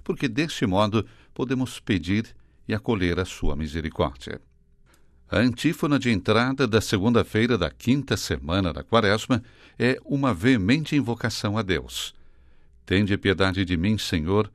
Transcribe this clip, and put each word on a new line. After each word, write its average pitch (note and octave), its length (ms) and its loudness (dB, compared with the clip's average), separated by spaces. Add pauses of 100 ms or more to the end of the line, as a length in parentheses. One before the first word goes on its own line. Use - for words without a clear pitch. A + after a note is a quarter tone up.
porque D3+ 240 -4
deste C3+ 400 -2
modo G2+ 360 2 (300)
podemos B2+ 460 -4
pedir G2+ 560 -2 (320)
e A2 80 -4
acolher F2 440 0
a F#2 60 0
sua D#2+ 300 -2
misericórdia." D#2 840 -6 (880)
A F2 120 0
antífona C#3+ 580 0
de B2 140 0
entrada A#2+ 560 2
da G#2+ 120 2
segunda-feira A2+ 760 2
da E2+ 140 -2
quinta C3 440 0
semana E2 560 -2
da C#2+ 120 -8
Quaresma A2 600 2 (360)
é B2 260 0
uma C#3 300 0
veemente B2 600 2
invocação A2+ 600 -2
a A2 60 0
Deus. D#2+ 500 -4 (720)
"Tende G2 320 2
piedade F#2+ 480 0
de F2 100 -2
mim, G2+ 220 0
Senhor, F#2+ 580 0